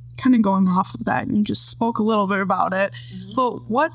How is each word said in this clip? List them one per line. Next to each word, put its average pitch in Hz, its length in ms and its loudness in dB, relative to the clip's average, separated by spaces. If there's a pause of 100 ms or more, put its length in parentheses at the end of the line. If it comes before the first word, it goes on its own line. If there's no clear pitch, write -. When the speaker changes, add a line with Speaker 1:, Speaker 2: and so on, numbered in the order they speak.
(180)
Speaker 1:
Kinda 254 220 4
going 196 280 4
off 185 280 0
of - 100 -10
that, - 220 -2
you 208 160 2
just - 260 -2
spoke 233 300 -2
a 214 40 0
little 208 240 2
bit 196 120 0
about 190 340 0
it. 196 200 0 (200)
Speaker 2:
Mm-hmm. 190 220 -14
Speaker 1:
But 247 340 -2
what 294 260 2